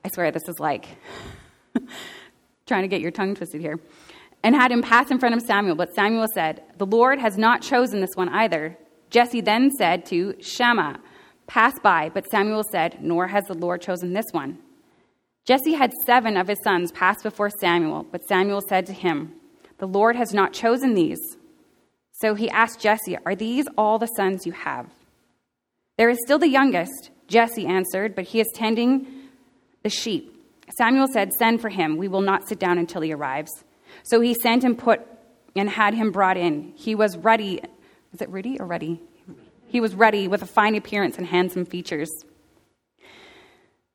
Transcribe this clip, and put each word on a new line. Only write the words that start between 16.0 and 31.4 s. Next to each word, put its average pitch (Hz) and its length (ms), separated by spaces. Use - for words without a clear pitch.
seven 226 320
of 185 100
his 202 160
sons 175 280
pass 196 320
before 208 260
Samuel, 160 520
but - 160
Samuel 202 420
said 185 160
to 196 80
him, 160 400
"The 190 80
Lord 208 280
has 240 160
not 196 220
chosen 247 400
these." 165 260
So 214 240
he 220 120
asked 226 320
Jesse, 214 460
"Are 190 100
these 233 300
all 214 220
the 220 80
sons 190 400
you 170 60
have?" 131 340
"There 233 140
is 247 120
still 285 140
the 339 120
youngest," 262 600
Jesse 226 380
answered, 190 480
"but 185 120
he 226 140
is 220 140
tending 233 540
the 214 80
sheep." - 460
Samuel 262 300
said, 208 260
"Send 233 280